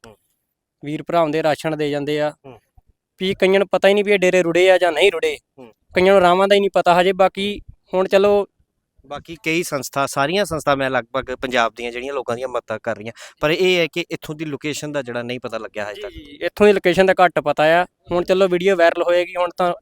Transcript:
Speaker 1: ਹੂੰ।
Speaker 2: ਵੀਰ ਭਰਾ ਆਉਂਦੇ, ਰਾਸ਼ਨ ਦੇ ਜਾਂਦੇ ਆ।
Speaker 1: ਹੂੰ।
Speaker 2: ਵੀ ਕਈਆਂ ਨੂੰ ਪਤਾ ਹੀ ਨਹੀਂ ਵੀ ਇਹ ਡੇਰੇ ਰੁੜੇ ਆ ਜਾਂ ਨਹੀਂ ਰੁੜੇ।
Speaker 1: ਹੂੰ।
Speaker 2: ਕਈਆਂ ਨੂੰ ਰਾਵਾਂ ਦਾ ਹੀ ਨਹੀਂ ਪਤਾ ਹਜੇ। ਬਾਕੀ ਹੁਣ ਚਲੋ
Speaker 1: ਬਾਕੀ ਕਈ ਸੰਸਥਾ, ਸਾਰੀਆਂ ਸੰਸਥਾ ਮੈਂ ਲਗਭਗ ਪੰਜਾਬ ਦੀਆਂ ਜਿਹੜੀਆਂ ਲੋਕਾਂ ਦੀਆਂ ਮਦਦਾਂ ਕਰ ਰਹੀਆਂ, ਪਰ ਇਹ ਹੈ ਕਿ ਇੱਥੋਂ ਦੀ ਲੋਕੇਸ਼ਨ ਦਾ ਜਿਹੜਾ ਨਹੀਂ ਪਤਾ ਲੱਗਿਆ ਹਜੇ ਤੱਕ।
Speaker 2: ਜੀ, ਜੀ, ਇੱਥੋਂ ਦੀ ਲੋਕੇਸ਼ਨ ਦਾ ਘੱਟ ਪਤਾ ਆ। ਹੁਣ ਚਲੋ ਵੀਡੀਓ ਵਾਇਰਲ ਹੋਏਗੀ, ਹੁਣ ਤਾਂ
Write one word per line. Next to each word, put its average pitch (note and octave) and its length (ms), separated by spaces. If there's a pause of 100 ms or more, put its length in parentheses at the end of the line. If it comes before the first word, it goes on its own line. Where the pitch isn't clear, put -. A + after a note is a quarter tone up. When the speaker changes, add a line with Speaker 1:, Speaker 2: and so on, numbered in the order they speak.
Speaker 1:
ਹੂੰ। A2 100 (680)
Speaker 2:
ਵੀਰ D3 180
ਭਰਾ - 160
ਆਉਂਦੇ, D#3 240
ਰਾਸ਼ਨ D#3 360
ਦੇ D3+ 120
ਜਾਂਦੇ D3 300
ਆ। D3+ 100 (160)
Speaker 1:
ਹੂੰ। B2 120 (640)
Speaker 2:
ਵੀ F#3+ 140
ਕਈਆਂ F#3+ 240
ਨੂੰ G3 100
ਪਤਾ G3 200
ਹੀ G3+ 60
ਨਹੀਂ G#3 100
ਵੀ G#3 80
ਇਹ G3 60
ਡੇਰੇ F3+ 240
ਰੁੜੇ F3 280
ਆ F#3 80
ਜਾਂ F3 140
ਨਹੀਂ F3+ 200
ਰੁੜੇ। D#3 260 (200)
Speaker 1:
ਹੂੰ। A#2 140 (220)
Speaker 2:
ਕਈਆਂ F#3+ 180
ਨੂੰ F#3+ 100
ਰਾਵਾਂ F#3 260
ਦਾ G3+ 60
ਹੀ G3+ 60
ਨਹੀਂ G3 140
ਪਤਾ F3 260
ਹਜੇ। F#3 120
ਬਾਕੀ G3 480 (340)
ਹੁਣ F#3 140
ਚਲੋ G3+ 380 (600)
Speaker 1:
ਬਾਕੀ C#3+ 380
ਕਈ D#3+ 180
ਸੰਸਥਾ, C#3 440
ਸਾਰੀਆਂ D#3+ 380
ਸੰਸਥਾ D3 300
ਮੈਂ C3+ 160
ਲਗਭਗ B2+ 440
ਪੰਜਾਬ B2 420
ਦੀਆਂ A#2+ 160
ਜਿਹੜੀਆਂ C3 220
ਲੋਕਾਂ B2 220
ਦੀਆਂ B2+ 120
ਮਦਦਾਂ A#2 340
ਕਰ A2 140
ਰਹੀਆਂ, G#2+ 160 (280)
ਪਰ D3+ 100
ਇਹ F#3 260
ਹੈ E3 100
ਕਿ - 240
ਇੱਥੋਂ D#3 240
ਦੀ D#3 100
ਲੋਕੇਸ਼ਨ D3 480
ਦਾ C#3+ 100
ਜਿਹੜਾ A#2+ 200
ਨਹੀਂ B2 200
ਪਤਾ A2+ 160
ਲੱਗਿਆ G#2 320
ਹਜੇ G#2 120
ਤੱਕ। - 100
Speaker 2:
ਜੀ, - 120
ਜੀ, C#3+ 180
ਇੱਥੋਂ G#3 240
ਦੀ G#3 60
ਲੋਕੇਸ਼ਨ F#3+ 340
ਦਾ F#3 80 (100)
ਘੱਟ E3+ 140
ਪਤਾ D3+ 440
ਆ। F3+ 40 (240)
ਹੁਣ F3 140
ਚਲੋ F#3+ 240
ਵੀਡੀਓ F3+ 280
ਵਾਇਰਲ E3+ 260
ਹੋਏਗੀ, F3 340
ਹੁਣ F3 200
ਤਾਂ F3 260